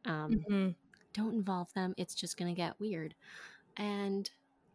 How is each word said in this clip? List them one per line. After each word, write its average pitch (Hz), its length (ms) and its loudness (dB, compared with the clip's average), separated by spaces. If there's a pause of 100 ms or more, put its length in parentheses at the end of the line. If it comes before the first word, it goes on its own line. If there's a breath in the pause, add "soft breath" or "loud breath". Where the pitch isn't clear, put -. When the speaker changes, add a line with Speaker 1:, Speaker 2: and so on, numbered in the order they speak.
Speaker 1:
Um, 156 420 2
Speaker 2:
Mm-hmm. 196 240 4 (420)
Speaker 1:
don't 214 220 0
involve 185 380 0
them. 185 240 0
It's - 180 -4
just - 220 -4
gonna 175 180 0
get 175 240 -2
weird. 160 360 -2 (600 loud breath)
And 202 520 0 (460)